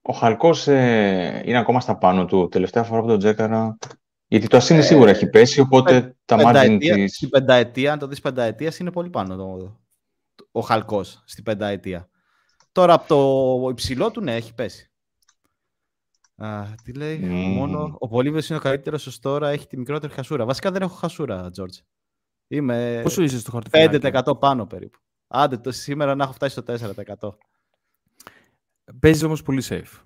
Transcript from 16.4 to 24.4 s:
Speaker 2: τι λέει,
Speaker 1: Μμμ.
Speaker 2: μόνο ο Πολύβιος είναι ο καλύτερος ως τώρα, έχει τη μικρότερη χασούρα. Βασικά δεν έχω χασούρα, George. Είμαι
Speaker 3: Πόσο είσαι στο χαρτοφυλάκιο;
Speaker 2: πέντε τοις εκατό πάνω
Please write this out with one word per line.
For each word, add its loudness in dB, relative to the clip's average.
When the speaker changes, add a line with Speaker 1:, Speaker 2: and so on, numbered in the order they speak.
Speaker 2:
τι -18
λέει, -10
Speaker 1:
Μμμ. -6
Speaker 2:
μόνο -6
ο -8
Πολύβιος -2
είναι -6
ο -8
καλύτερος -6
ως -18
τώρα, -4
έχει -6
τη -14
μικρότερη -10
χασούρα. -6
Βασικά -4
δεν -6
έχω -6
χασούρα, -10
George. -14
Είμαι -4
Speaker 3:
Πόσο -4
είσαι -2
στο -12
χαρτοφυλάκιο; 2
Speaker 2:
πέντε 0
τοις -2
εκατό -2
πάνω 0